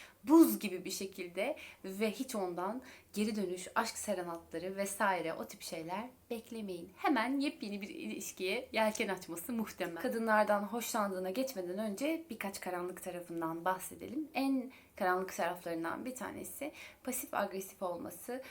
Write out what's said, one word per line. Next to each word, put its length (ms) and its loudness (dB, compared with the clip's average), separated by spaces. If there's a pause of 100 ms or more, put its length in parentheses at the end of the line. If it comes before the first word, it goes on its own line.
(240)
Buz 340 12
gibi 260 -2
bir 60 -4
şekilde 640 -2 (280)
ve 260 0
hiç 240 -4
ondan 480 -2 (300)
geri 240 0
dönüş, 380 -2
aşk 240 2
serenatları 800 -4
vesaire 580 2
o 100 -6
tip 180 -12
şeyler 420 -6 (260)
beklemeyin. 640 -6
Hemen 440 4
yepyeni 400 -2
bir 80 -8
ilişkiye 840 -4
yelken 360 2
açması 440 -4
muhtemel. 500 -2
Kadınlardan 600 6
hoşlandığına 680 0
geçmeden 480 -2
önce 520 0
birkaç 300 -6
karanlık 420 -4
tarafından 640 -4
bahsedelim. 680 -2
En 380 2 (240)
karanlık 400 2
taraflarından 680 -2
bir 100 -6
tanesi 580 -8 (320)
pasif 300 -4
agresif 480 -2
olması 680 -6